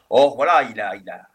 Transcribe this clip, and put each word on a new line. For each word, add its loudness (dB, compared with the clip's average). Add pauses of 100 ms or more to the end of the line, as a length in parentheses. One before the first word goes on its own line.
(100)
Or, 2
voilà, 2
il -14
a, -8
il -20
a -16 (120)